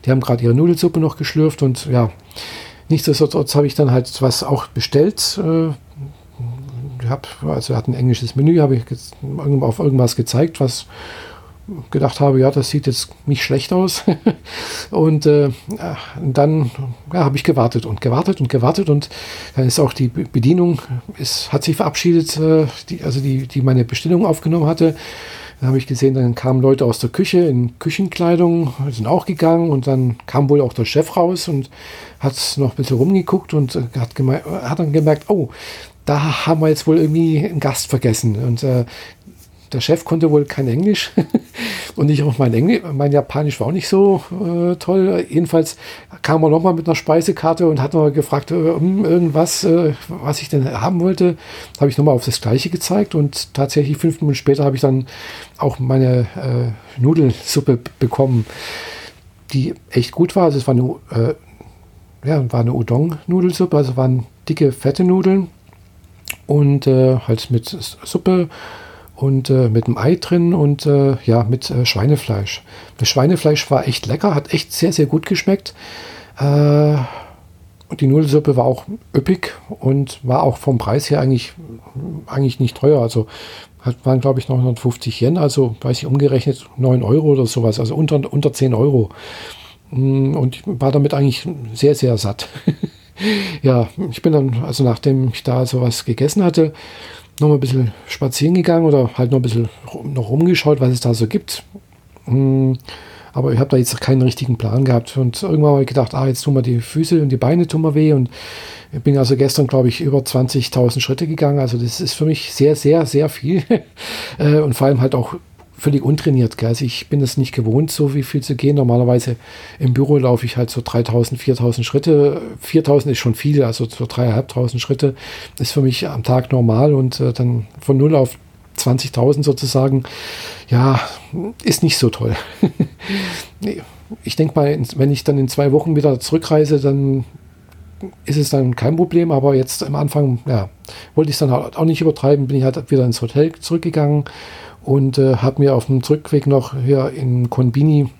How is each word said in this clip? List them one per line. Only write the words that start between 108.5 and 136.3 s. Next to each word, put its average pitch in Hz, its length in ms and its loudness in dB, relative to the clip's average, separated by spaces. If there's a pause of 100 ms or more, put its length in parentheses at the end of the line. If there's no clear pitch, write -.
ich 139 80 -8
bin 143 160 2
also 135 180 4
gestern, 139 320 2
glaub 131 200 2
ich, 123 160 0
über 139 200 2
zwanzigtausend 127 800 0
Schritte 160 240 -2
gegangen. 147 320 0
Also 123 200 0
das 120 240 -4
ist - 100 -4
für 156 140 -2
mich - 260 -2
sehr, 151 240 4
sehr, 151 300 2
sehr 143 240 0
viel. 156 380 -2
<laughs> 233 140 0 (560)
Äh, 147 220 4
und 143 140 0
vor 135 140 2
allem 135 120 2
halt 131 140 2
auch 127 220 -2 (420)
völlig 143 240 0
untrainiert, 131 540 2
gell. 117 140 -2
Also 120 160 -2
ich - 240 -8
bin 143 100 0
es 131 160 -2
nicht 131 160 -2
gewohnt, 127 380 0
so 143 240 -2
wie 143 80 -2
viel 131 200 -4
zu 131 140 -4
gehen. 143 200 2
Normalerweise 123 600 2 (420)
im 127 140 2
Büro 139 240 2
laufe 123 300 2
ich - 100 -4
halt 123 140 -2
so 123 120 -6
dreitausend, 120 560 0
viertausend 120 460 0
Schritte. 143 560 2 (200)
Viertausend 143 520 2
ist 117 60 -2
schon 117 160 0
viel, 147 280 2
also 117 220 0
so 113 220 -8
dreieinhalbtausend 120 760 -2
Schritte 135 340 0 (440)
ist 120 140 -4
für 143 100 0
mich 131 260 0
am 127 140 -6
Tag 127 280 0
normal 123 440 4
und, 131 260 0
äh, 127 140 0
dann 120 320 -2 (120)
von 135 200 0
null 151 180 4
auf 131 220 0 (360)
zwanzigtausend 131 680 0
sozusagen, 135 600 0 (640)
ja, 127 320 4 (640)
ist - 200 0
nicht 160 160 2
so 117 120 2
toll. 113 240 -2 (280)
<laughs> - 80 2 (920)
Nee, 202 220 -6 (420)
ich - 120 -8
denk 160 200 0
mal, 143 160 2
in, 147 140 -2 (100)
wenn 135 140 2
ich 139 140 -2
dann 143 140 2
in 135 100 0
zwei 143 240 0
Wochen 156 220 2
wieder 143 260 2
zurückreise, 151 600 0